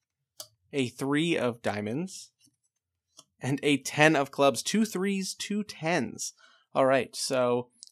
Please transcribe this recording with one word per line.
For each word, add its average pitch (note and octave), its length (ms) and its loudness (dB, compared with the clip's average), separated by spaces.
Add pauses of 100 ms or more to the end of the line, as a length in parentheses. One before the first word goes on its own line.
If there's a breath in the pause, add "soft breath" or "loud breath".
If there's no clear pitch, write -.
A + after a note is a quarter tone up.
(720)
a C3+ 160 0
three D3 500 0
of A#2+ 240 -2
diamonds, G#2+ 680 -4 (1120)
and C3+ 220 -2
a C#3+ 160 2
ten D3+ 380 4
of C#3 140 0
clubs. C#3 320 2
Two G#3+ 220 0
threes, F#3+ 500 -2
two G#3 280 -6
tens. D#3+ 720 -4 (400 soft breath)
All C#3 120 4
right, C3 300 2
so, B2 520 0 (240)